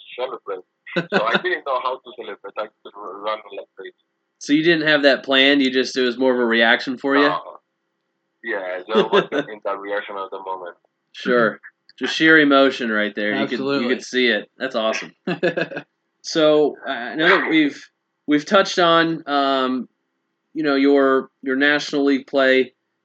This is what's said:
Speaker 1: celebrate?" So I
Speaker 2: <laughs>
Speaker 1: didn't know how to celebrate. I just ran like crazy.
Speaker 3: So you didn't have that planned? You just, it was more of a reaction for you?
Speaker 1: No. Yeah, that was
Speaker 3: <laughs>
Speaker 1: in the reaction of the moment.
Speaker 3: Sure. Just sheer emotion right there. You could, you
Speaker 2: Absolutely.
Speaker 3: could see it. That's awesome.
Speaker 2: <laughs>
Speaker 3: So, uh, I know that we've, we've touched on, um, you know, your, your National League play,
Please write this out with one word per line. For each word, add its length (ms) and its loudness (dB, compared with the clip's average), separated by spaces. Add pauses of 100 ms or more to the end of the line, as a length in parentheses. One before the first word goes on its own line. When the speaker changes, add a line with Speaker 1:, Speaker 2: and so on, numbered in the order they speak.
(180)
Speaker 1:
celebrate?" 460 -10 (500)
So 100 2
I 120 0
Speaker 2:
<laughs> 60 0
Speaker 1:
didn't 240 -4
know 160 -2
how 140 -4
to 200 -20
celebrate. 420 -14
I 60 -6 (200)
just 100 -20
ran 440 -10 (180)
like 100 -14 (100)
crazy. 180 -18 (440)
Speaker 3:
So 140 -4
you 100 2
didn't 240 2
have 180 2
that 200 4
planned? 380 4
You 80 2
just, 260 -2
it 60 0
was 160 -2
more 160 2
of 40 -2
a 60 0
reaction 540 2
for 180 0
you? 120 4
Speaker 1:
No. 300 -6 (840)
Yeah, 420 -6
that 240 0
was 180 4
Speaker 3:
<laughs> 40 -12
Speaker 1:
in 320 -6
the 140 -4
reaction 380 -8
of 140 -10
the 120 -12
moment. 340 -12 (360)
Speaker 3:
Sure. 460 0 (400)
Just 160 -6
sheer 240 6
emotion 520 4
right 240 -2
there. 160 -4
You 160 -2
could, 120 -6
you 60 -6
Speaker 2:
Absolutely. 300 -2
Speaker 3:
could 100 -10
see 240 0
it. 300 -2
That's 160 -8
awesome. 400 -4 (120)
Speaker 2:
<laughs> 580 -4 (380)
Speaker 3:
So, 640 2
uh, 60 -8
I 240 -6
know 140 0
that 200 2
we've, 320 0 (460)
we've 180 2
touched 360 2
on, 480 2
um, 600 -2 (680)
you 100 -6
know, 100 0
your, 560 4 (120)
your 120 -4
National 500 0
League 220 0
play, 480 2 (300)